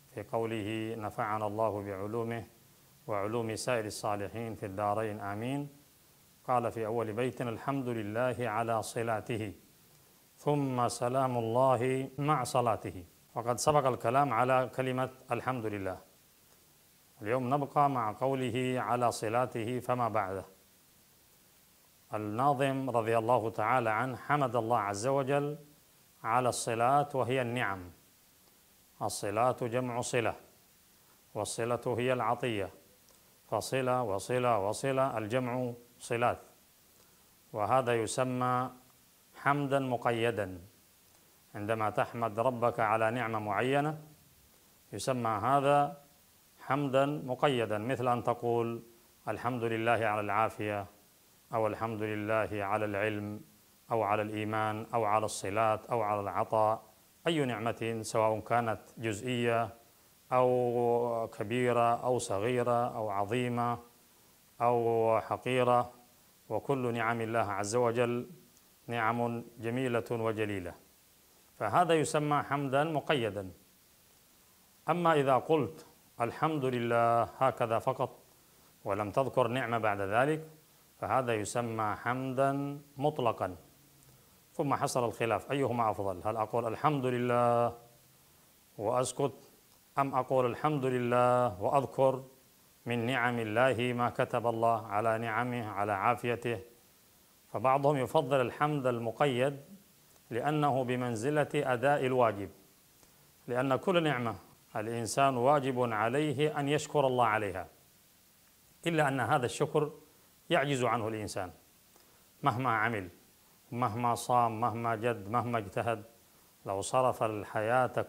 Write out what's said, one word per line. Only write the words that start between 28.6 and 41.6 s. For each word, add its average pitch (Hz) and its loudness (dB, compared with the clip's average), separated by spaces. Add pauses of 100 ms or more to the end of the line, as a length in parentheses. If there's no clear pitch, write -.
الصلاة 113 0
جمع 123 -4
صلة، 117 0 (1000)
والصلة 117 -2
هي 123 2
العطية، 117 -2 (800)
فصلة 127 0
وصلة 117 0
وصلة، 131 0
الجمع 123 -2 (260)
صلات، 117 0 (1120)
وهذا 120 2
يسمى 123 0 (640)
حمدا 139 0
مقيدا. 117 0 (960)
عندما 107 0